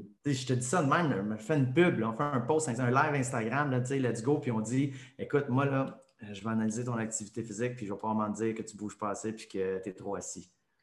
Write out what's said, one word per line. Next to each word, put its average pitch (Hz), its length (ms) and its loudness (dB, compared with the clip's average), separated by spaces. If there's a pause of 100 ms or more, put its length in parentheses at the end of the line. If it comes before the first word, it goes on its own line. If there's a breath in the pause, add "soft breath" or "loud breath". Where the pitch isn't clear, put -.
(220)
Tu 143 120 2
sais, - 0 -
je 131 120 -4
te 135 60 0
dis 123 140 0
ça 175 160 2
de 135 80 2
même, 165 200 4
là, 101 120 0
me 107 160 -2
fais 156 180 0
une 127 160 2
pub, 160 280 6
là, 110 100 2
on - 20 -4
fait 113 100 -2
un 147 180 2
post, 156 280 2
un 123 220 0
live 147 240 4
Instagram, 131 560 0
là, 127 100 2
tu 127 60 -2
sais, 139 120 0
let's 113 240 0
go, 143 160 4
puis 131 120 -2
on 110 100 0
dit, « 131 320 0 (260 loud breath)
Écoute, 135 300 0
moi, 127 160 4
là, 135 400 -2 (160)
je 101 240 -12
vais 113 60 -2
analyser 110 340 0
ton 120 120 -4
activité 110 460 -4
physique, 113 340 -4
puis 104 100 -8
je 98 60 -6
vais 98 60 -6
probablement 110 320 0
te 104 140 -2
dire 110 100 0
que 113 60 -6
tu - 160 -12
bouges 104 220 -8
pas 107 100 -4
assez, 104 240 -4
puis 110 160 -12
que 95 300 -2
t'es 95 160 -8
trop 98 220 -6
assis. » - 360 -12 (300)